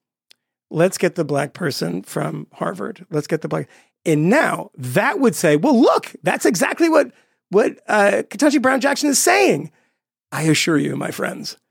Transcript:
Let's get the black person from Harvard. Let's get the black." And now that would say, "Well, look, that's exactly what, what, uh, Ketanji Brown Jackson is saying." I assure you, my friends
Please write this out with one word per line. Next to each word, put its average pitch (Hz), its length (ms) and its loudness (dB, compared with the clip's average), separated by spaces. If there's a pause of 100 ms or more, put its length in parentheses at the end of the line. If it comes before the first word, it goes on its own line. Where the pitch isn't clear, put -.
(680)
Let's 180 280 0
get 175 180 -2
the 165 100 -2
black 143 280 -4
person 170 500 -6
from 156 500 -8
Harvard. 175 560 -10
Let's 151 180 -6
get 160 140 -4
the 165 60 -8
black." 156 200 -6 (380)
And 156 240 2
now 262 480 0
that 147 440 -2
would 233 140 4
say, 151 200 2
"Well, 226 240 4
look, - 340 2 (100)
that's - 220 -2
exactly 311 440 0
what, 294 220 2 (380)
what, 208 380 2
uh, 202 420 2
Ketanji 277 320 2
Brown 262 200 2
Jackson - 280 0
is 269 100 0
saying." 339 520 2 (600)
I 143 120 -8
assure 156 360 2
you, 139 180 -4
my 147 140 -6
friends - 460 -8 (120)